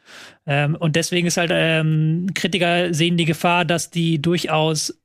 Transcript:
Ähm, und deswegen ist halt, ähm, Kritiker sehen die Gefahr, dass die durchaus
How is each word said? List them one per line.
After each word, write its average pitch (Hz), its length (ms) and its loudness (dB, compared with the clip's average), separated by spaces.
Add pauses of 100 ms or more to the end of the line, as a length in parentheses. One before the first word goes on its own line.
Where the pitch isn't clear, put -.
(440)
Ähm, 147 300 0
und 160 220 0
deswegen 175 320 0
ist - 80 -2
halt, 170 160 0
ähm, 160 840 0
Kritiker 175 580 0
sehen 170 240 2
die 170 100 2
Gefahr, 175 380 2
dass 165 260 -2
die 165 300 0
durchaus 156 840 0